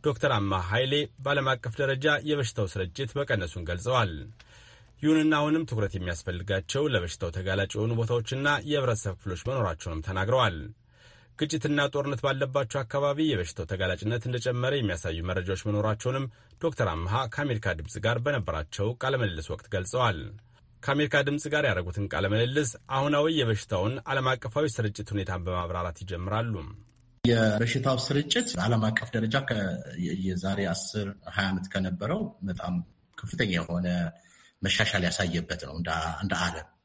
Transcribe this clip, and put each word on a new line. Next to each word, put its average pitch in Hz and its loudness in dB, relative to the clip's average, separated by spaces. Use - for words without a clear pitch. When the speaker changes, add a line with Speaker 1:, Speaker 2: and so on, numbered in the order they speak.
Speaker 1:
ዶክተር 139 2
አማ 98 2
ኃይሌ 127 2
በዓለም 135 0
አቀፍ 123 -2
ደረጃ 139 2
የበሽታው 139 0
ስርጭት 95 -4
መቀነሱን 95 -2
ገልጸዋል። 104 2
ይሁንና 156 6
አሁንም 151 2
ትኩረት 107 -2
የሚያስፈልጋቸው 92 -2
ለበሽታው 90 0
ተጋላጭ 95 -2
የሆኑ 110 0
ቦታዎችና 120 0
የህብረተሰብ 123 0
ክፍሎች 92 -6
መኖራቸውንም 90 -2
ተናግረዋል። 98 2
ግጭትና 147 0
ጦርነት 139 -2
ባለባቸው 135 0
አካባቢ 143 0
የበሽታው 90 0
ተጋላጭነት 98 -2
እንደጨመረ 123 0
የሚያሳዩ 90 -2
መረጃዎች 92 -2
መኖራቸውንም 107 0
ዶክተር 131 0
አምሃ 87 0
ከአሜሪካ 113 -2
ድምፅ 80 -8
ጋር 120 2
በነበራቸው 101 -2
ቃለ 131 0
ምልልስ 92 -2
ወቅት - -8
ገልጸዋል። 101 0
ከአሜሪካ 143 2
ድምፅ 143 0
ጋር 147 2
ያደረጉትን 92 0
ቃለ 82 -2
ምልልስ 123 2
አሁናዊ 147 4
የበሽታውን 110 2
ዓለም 131 0
አቀፋዊ 131 0
ስርጭት 107 -4
ሁኔታን 92 -2
በማብራራት 90 -2
ይጀምራሉ። 95 -2
Speaker 2:
የበሽታው 117 4
ስርጭት 151 2
ዓለም 113 4
አቀፍ 110 2
ደረጃ 113 0
ከ-፣ 104 0
የዛሬ 95 -2
አስር 101 -2
ሃያ 98 0
ዓመት 95 0
ከነበረው 95 -2
በጣም 90 -4
ከፍተኛ 110 -2
የሆነ 85 0
መሻሻል 98 2
ያሳየበት 85 0
ነው። 69 -10
እንደ፣ 82 -2
እንደ 98 -2
ዓለም፣ 85 -2